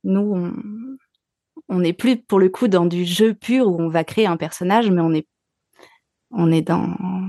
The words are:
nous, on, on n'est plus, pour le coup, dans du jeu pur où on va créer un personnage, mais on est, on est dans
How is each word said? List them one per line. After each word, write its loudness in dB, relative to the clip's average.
nous, 0
on, -4
on -2
n'est 0
plus, 0
pour 0
le 6
coup, -2
dans 4
du 0
jeu 2
pur 0
où 0
on 0
va 0
créer 0
un -2
personnage, 0
mais 2
on 2
est, -2
on 0
est 2
dans -2